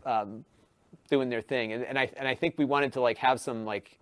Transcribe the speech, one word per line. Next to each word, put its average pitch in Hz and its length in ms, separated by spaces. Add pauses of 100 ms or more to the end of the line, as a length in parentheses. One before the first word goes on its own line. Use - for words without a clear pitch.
um, 110 400 (640)
doing 131 200
their 117 120
thing. 113 320
And, 120 100
and 135 140
I, 131 180
and 135 120
I 131 80
think 165 220
we 147 80
wanted 143 280
to, 131 80
like, 117 160
have 131 220
some, 113 260
like, 104 360